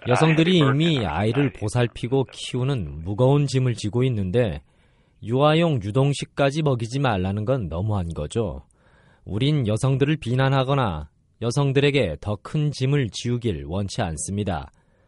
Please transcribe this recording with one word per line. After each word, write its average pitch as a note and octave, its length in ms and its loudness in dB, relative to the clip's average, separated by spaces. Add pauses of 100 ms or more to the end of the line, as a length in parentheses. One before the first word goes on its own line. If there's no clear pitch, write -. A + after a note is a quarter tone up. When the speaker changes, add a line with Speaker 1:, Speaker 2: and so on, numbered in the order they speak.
Speaker 1:
uh, A#2 80 -2
Speaker 2:
여성들이 D#3+ 460 4
Speaker 1:
heavy D3+ 100 6
burden C3+ 160 2
Speaker 2:
이미 E3 160 2
Speaker 1:
of G#2+ 80 0
Speaker 2:
아이를 G#2+ 360 0
Speaker 1:
anxiety. - 180 -2
Speaker 2:
보살피고 B2 720 -2
키우는 A2 720 -6
무거운 B2+ 420 2
짐을 B2+ 280 0
지고 G#2+ 280 -2
있는데 G#2 600 0 (600)
유아용 D3 580 2
유동식까지 C#3 840 0
먹이지 B2 360 0
말라는 G#2 460 0
건 A#2 240 -2
너무한 F#2 400 -2
거죠. D#2+ 560 -4 (600)
우린 C3 440 0
여성들을 C3+ 480 2
비난하거나 B2+ 920 0 (320)
여성들에게 C3+ 800 2
더 G#2+ 220 -2
큰 D3 300 -2
짐을 C3 400 0
지우길 A#2 520 -4
원치 F#2+ 380 -4
않습니다. F2+ 680 -4 (360)